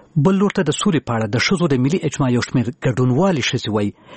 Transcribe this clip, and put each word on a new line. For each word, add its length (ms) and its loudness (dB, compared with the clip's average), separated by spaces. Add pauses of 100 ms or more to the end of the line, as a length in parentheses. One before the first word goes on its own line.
(240)
بل 160 4
لور 160 2
ته 80 0
د 80 0
سولې 360 0
په 80 -2
اړه 160 -2
د 140 0
ښځو 260 0
د 140 2
ملي 120 0 (100)
اجماع 260 -2
یو 140 0
شمېر 200 0 (180)
ګډونوالې 640 2
ښځې 260 -4
وایي، 140 0 (280)